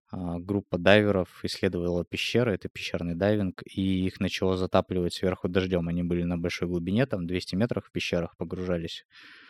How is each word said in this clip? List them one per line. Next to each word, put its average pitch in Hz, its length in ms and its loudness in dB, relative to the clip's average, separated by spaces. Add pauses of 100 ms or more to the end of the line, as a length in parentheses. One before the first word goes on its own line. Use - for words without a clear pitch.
(120)
а, 87 280 -6
группа 95 380 -4
дайверов 98 640 6
исследовала 87 640 -2
пещеры, 113 480 0
это 90 160 -6
пещерный 85 460 -6
дайвинг, 98 500 2
и 95 400 0
их - 140 -4
начало 95 380 0
затапливать 92 560 0
сверху 92 360 -2
дождём. 92 400 2
Они 87 140 -2
были 87 200 0
на 87 140 -2
большой 87 300 -4
глубине, 90 380 0
там, 95 220 -4
двести 90 280 -4
метров 101 320 0
в - 40 -20
пещерах 85 460 -4
погружались, 87 680 -4 (440)